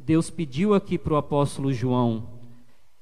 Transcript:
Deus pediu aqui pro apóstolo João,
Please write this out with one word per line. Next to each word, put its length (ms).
Deus 300
pediu 420
aqui 240
pro 200
apóstolo 560
João, 640